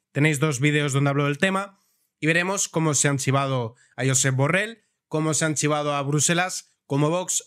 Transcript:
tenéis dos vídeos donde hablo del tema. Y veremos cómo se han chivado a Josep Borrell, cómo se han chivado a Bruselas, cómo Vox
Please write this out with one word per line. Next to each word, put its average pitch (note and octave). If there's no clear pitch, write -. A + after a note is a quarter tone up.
tenéis D3
dos C#3
vídeos D3
donde C#3+
hablo C#3+
del C#3+
tema. G3
Y D3+
veremos F3
cómo D#3+
se D3
han C#3
chivado C3
a B2+
Josep C3+
Borrell, F#3
cómo D#3
se D#3+
han D#3
chivado D3
a C#3+
Bruselas, E3
cómo D3
Vox F3